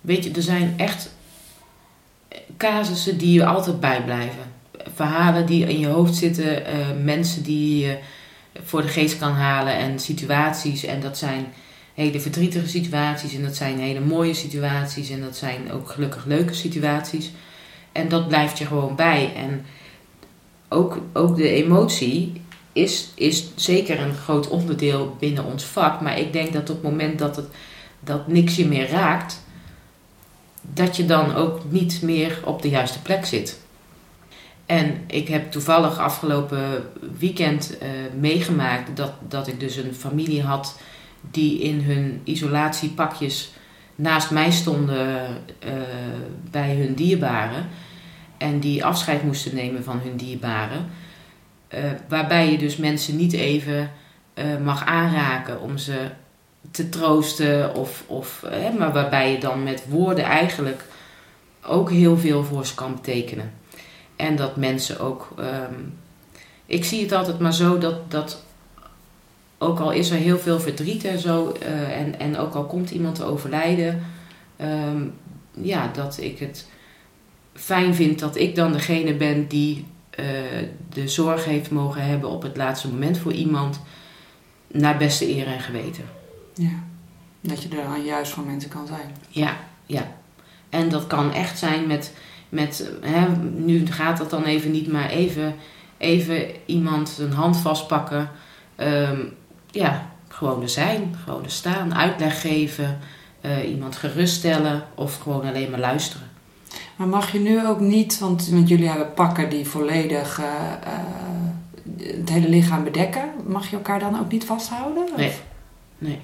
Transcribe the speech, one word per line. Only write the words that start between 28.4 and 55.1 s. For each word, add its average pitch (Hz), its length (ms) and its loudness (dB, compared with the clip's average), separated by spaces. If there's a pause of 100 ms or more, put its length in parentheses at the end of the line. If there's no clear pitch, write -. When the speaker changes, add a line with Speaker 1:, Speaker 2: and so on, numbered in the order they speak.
Speaker 1:
je 165 100 4
meer 135 220 2
raakt, 170 540 0 (1200)
dat - 340 0
je 175 80 2
dan 156 300 4
ook 165 340 2
niet 170 340 2
meer 165 420 2
op - 180 -2
de 147 60 0
juiste 131 340 0
plek 190 240 0
zit. - 340 -4 (1080)
En 156 400 2
ik 147 220 -2
heb 151 240 -2
toevallig 160 460 4
afgelopen 139 920 0 (280)
weekend, 156 600 0
eh, 131 100 -8 (300)
meegemaakt 143 800 2
dat, 143 160 -4 (160)
dat 135 180 -6
ik 123 140 -8
dus 131 160 -6
een 131 180 -6
familie 147 480 -2
had 139 380 -2 (400)
die - 400 0
in 151 200 0
hun 139 440 0
isolatiepakjes 151 1300 -2 (420)
naast 151 360 2
mij 156 200 4
stonden, 139 760 2 (320)
eh, - 140 -8 (800)
bij 143 240 0
hun 135 200 2
dierbaren. 135 760 2 (680)
En 147 220 0
die 143 240 0
afscheid 156 380 0
moesten 143 320 -2
nemen 127 300 -4
van 123 180 -4
hun 127 140 -6
dierbaren. 123 720 -4 (840)
Eh, - 120 -8 (280)
waarbij 156 420 4
je 151 80 4
dus 147 180 0
mensen 151 400 0
niet 170 160 4
even, 147 580 0 (440)
eh, 139 100 -6 (200)
mag 143 200 0
aanraken 147 760 0